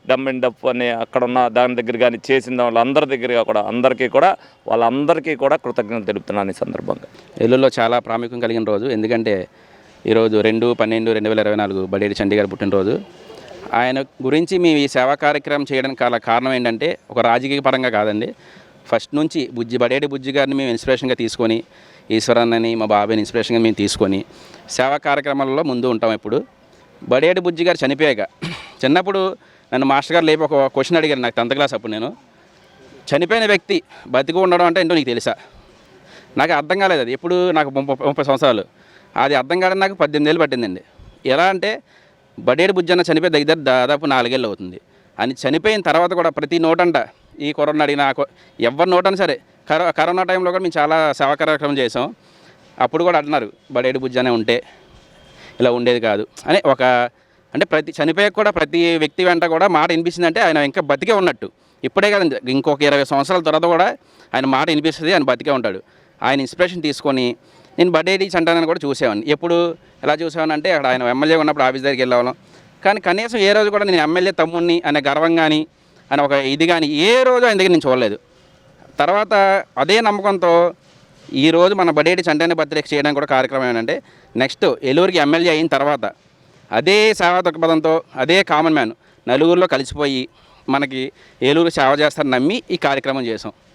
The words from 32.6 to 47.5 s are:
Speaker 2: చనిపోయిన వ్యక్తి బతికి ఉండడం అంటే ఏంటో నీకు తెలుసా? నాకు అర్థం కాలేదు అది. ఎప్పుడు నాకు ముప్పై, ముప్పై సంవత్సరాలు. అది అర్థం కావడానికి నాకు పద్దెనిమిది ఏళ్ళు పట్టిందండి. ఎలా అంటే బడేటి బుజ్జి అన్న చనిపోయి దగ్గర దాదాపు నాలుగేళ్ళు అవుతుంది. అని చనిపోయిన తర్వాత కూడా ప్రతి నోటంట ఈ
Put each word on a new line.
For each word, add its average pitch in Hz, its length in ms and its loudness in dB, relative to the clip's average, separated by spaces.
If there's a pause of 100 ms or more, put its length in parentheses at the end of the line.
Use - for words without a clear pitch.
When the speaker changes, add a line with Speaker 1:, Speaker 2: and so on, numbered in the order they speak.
Speaker 2:
చనిపోయిన 214 300 2
వ్యక్తి 202 360 0 (260)
బతికి 139 320 0
ఉండడం 175 260 4
అంటే 175 140 2
ఏంటో 175 160 2
నీకు 143 100 2
తెలుసా? 117 300 -2 (1040)
నాకు 160 160 2
అర్థం 151 260 0
కాలేదు 185 220 2
అది. 120 100 -4
ఎప్పుడు 180 400 0
నాకు 151 180 2
ముప్పై, 135 380 -2
ముప్పై 143 160 -2
సంవత్సరాలు. 131 400 2 (520)
అది 139 200 0
అర్థం 139 240 0
కావడానికి 190 220 0
నాకు 196 120 -2
పద్దెనిమిది 151 360 0
ఏళ్ళు 165 120 2
పట్టిందండి. 120 400 -2 (440)
ఎలా 135 180 2
అంటే 196 380 -2 (580)
బడేటి 160 340 2
బుజ్జి 180 200 0
అన్న 175 180 2
చనిపోయి 160 200 2
దగ్గర 151 260 2
దాదాపు 139 480 0
నాలుగేళ్ళు 127 420 0
అవుతుంది. 92 340 -10 (380)
అని 127 160 -4 (120)
చనిపోయిన 190 340 0
తర్వాత 170 320 0
కూడా 170 160 0
ప్రతి 151 300 -4
నోటంట 165 360 2 (440)
ఈ 147 120 -6